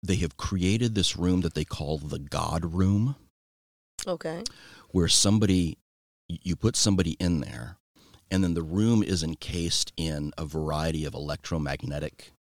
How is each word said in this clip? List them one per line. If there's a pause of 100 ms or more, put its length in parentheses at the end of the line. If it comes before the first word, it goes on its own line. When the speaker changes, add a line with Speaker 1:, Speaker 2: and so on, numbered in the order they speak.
Speaker 1:
they
have
created
this
room
that
they
call
the
God
Room. (920)
Speaker 2:
Okay. (460)
Speaker 1:
Where
somebody, (500)
y-,
you
put
somebody
in
there, (540)
and
then
the
room
is
encased
in
a
variety
of
electromagnetic